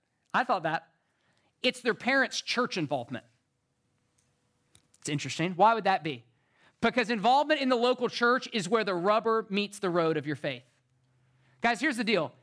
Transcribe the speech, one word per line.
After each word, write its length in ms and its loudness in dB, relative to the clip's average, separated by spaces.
I 120 2
thought 180 -2
that. 260 -4
It's 180 -2
their 140 0
parents' 460 0
church 360 -2
involvement. 480 -4
It's 80 -8
interesting. 480 -4
Why 180 6
would 100 -6
that 200 2
be? 200 -8
Because 300 0
involvement 500 2
in 80 0
the 80 4
local 320 0
church 440 0
is 160 -4
where 160 2
the 100 -2
rubber 560 2
meets 280 -4
the 120 -2
road 260 2
of 100 -4
your 100 -4
faith. 260 -8
Guys, 200 2
here's 160 0
the 80 -2
deal. 280 0